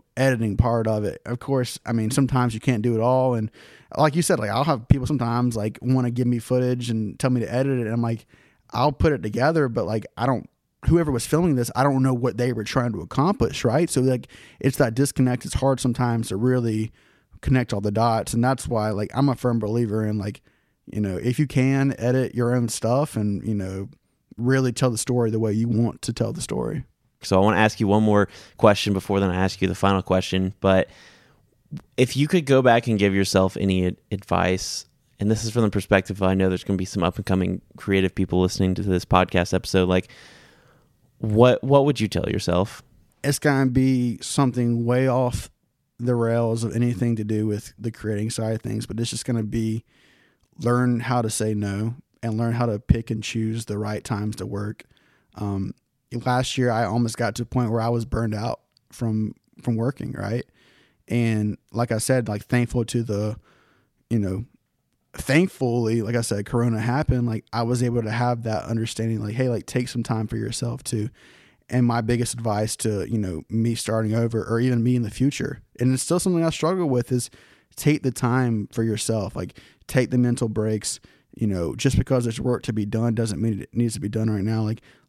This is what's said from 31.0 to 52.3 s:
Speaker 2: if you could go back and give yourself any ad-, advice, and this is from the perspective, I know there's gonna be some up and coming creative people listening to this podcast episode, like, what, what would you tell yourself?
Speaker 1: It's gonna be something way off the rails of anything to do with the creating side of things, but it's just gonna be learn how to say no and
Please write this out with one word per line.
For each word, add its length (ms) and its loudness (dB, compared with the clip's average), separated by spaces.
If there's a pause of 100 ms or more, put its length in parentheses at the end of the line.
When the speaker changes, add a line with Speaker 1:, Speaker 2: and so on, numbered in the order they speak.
Speaker 2:
if 180 2
you 140 2
could 160 2
go 160 6
back 260 6
and 100 2
give 160 4
yourself 440 2
any 300 0
ad-, 100 -4 (140)
advice, 760 -2 (340)
and 100 0
this 140 0
is 60 -6
from 140 0
the 60 4
perspective, 520 0
I 140 4
know 120 4
there's 160 0
gonna 140 0
be 80 -4
some 180 -2
up 140 0
and 80 -6
coming 360 0 (140)
creative 400 0
people 240 0
listening 360 2
to 80 -4
this 200 0
podcast 500 2
episode, 360 2
like, 180 2 (1120)
what, 480 4
what 180 6
would 160 2
you 80 0
tell 220 -2
yourself? 520 -2 (440)
Speaker 1:
It's 140 0
gonna 320 2
be 500 2
something 640 0
way 240 2
off 400 -2 (500)
the 160 0
rails 480 0
of 100 -2
anything 440 0
to 80 -4
do 200 0
with 320 -4
the 140 -8
creating 380 -4
side 240 -4
of 80 -4
things, 240 -6
but 160 -8
it's 80 -4
just 160 -10
gonna 180 -2
be 400 -2 (760)
learn 420 2
how 200 0
to 80 -2
say 240 -2
no 420 -2 (280)
and 120 -4